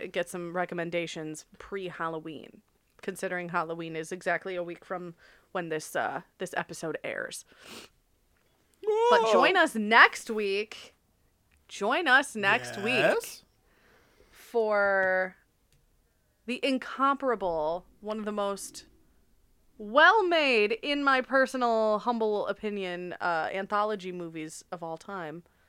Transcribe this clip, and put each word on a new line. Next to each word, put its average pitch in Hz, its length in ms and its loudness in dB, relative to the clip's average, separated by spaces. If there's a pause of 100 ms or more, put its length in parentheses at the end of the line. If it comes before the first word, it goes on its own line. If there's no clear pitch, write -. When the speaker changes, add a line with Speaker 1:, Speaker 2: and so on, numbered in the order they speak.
(120)
Speaker 1:
get 175 180 -4
some 175 240 -8
recommendations 170 920 -6 (140)
pre-Halloween, 165 1000 -10 (400)
considering 180 480 -6
Halloween 165 460 -4
is 160 160 -8
exactly 185 440 -4
a 175 80 -4
week 170 200 -12
from 175 300 -10 (400)
when 175 160 -4
this, 156 260 -6
uh, 135 260 -2 (180)
this 185 180 -8
episode 160 460 -6
airs. - 420 -10 (1600)
But 480 120 8
Speaker 2:
Whoa. 453 120 2
Speaker 1:
join 359 220 6
us 320 200 4
next 226 540 6
week 208 640 -4 (720)
Join 285 400 -2
us 262 280 4
next 214 420 0
Speaker 2:
Yes? 196 60 -6
Speaker 1:
week 233 580 2 (920)
for 196 1040 2 (1080)
the 247 180 -6
incomparable, 220 1200 0 (160)
one 214 180 -8
of 208 60 -10
the 214 60 -4
most 202 540 -6 (920)
well-made, 285 1040 4
in 285 220 -2
my 262 180 4
personal 240 800 2
humble 220 480 -2
opinion, 185 720 -6
uh, 165 340 -2
anthology 202 580 -2
movies 165 600 -10
of 175 120 -10
all 165 140 -8
time. 170 460 -12 (260)